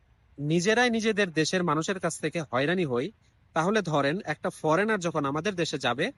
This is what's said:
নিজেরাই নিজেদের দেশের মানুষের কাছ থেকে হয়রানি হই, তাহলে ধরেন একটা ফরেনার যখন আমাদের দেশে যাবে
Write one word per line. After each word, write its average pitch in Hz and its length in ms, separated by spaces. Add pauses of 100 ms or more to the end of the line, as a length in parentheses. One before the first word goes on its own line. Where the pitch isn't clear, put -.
(400)
নিজেরাই 180 500
নিজেদের 208 420
দেশের 160 320
মানুষের 165 360
কাছ 170 200
থেকে 165 220
হয়রানি 151 440
হই, 135 260 (420)
তাহলে 196 280
ধরেন 151 440
একটা 156 240
ফরেনার 185 500
যখন 160 260
আমাদের 160 300
দেশে 160 220
যাবে 131 400